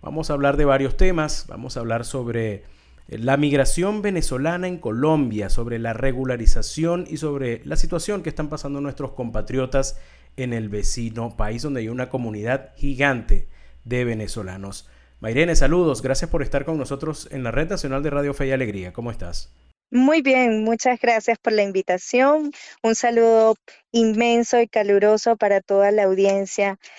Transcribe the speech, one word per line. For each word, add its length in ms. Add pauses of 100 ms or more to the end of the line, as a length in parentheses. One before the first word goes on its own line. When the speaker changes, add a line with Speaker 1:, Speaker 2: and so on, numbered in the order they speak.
Speaker 1:
vamos 260
a 60
hablar 240
de 80
varios 320
temas. 500
Vamos 300
a 20
hablar 240
sobre, 520 (520)
eh, 80
la 220
migración 640
venezolana 680
en 80
Colombia, 720
sobre 300
la 160
regularización 1120
y 80
sobre 480
la 120
situación 460
que 60
están 220
pasando 320
nuestros 300
compatriotas 840 (380)
en 160
el 160
vecino 680
país, 240
donde 180
hay 80
una 220
comunidad 680
gigante 720 (360)
de 200
venezolanos. 840 (300)
Mairene, 360
saludos. 460
Gracias 260
por 140
estar 240
con 100
nosotros 560
en 100
la 80
Red 200
Nacional 320
de 80
Radio 240
Fe 140
y 40
Alegría. 400
¿Cómo 180
estás? 440 (360)
Speaker 2:
Muy 300
bien, 440
muchas 360
gracias 380
por 160
la 80
invitación. 880 (300)
Un 120
saludo 600 (360)
inmenso 680
y 60
caluroso 680
para 260
toda 300
la 120
audiencia 760 (200)